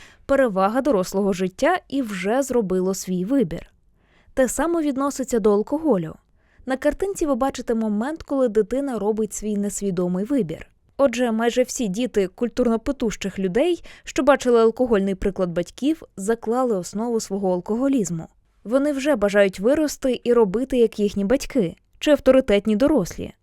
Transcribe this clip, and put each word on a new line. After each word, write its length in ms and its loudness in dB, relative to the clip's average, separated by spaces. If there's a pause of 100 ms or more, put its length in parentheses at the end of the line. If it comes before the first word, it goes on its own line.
(260)
перевага 540 2
дорослого 520 2
життя 460 0 (100)
і 140 -4
вже 400 -2
зробило 520 0
свій 300 -4
вибір. 440 -2 (640)
Те 140 4
саме 340 0
відноситься 560 -2
до 140 4
алкоголю. 640 0 (520)
На 100 -2
картинці 500 -2
ви 80 2
бачите 400 -2
момент, 480 -2
коли 260 0
дитина 500 -2
робить 340 -2
свій 240 -6
несвідомий 680 -2
вибір. 460 -4 (260)
Отже, 360 0
майже 300 0
всі 260 -2
діти 400 -2
культурно 500 -2
питущих 600 -4
людей, 460 0 (200)
що 180 -4
бачили 380 4
алкогольний 540 2
приклад 360 -2
батьків, 520 -4 (140)
заклали 600 -2
основу 440 -4
свого 320 -4
алкоголізму. 760 -2 (360)
Вони 280 0
вже 240 0
бажають 440 2
вирости 640 0
і 80 2
робити, 460 2
як 200 2
їхні 260 0
батьки, 520 0 (220)
чи 120 0
авторитетні 680 4
дорослі. 680 0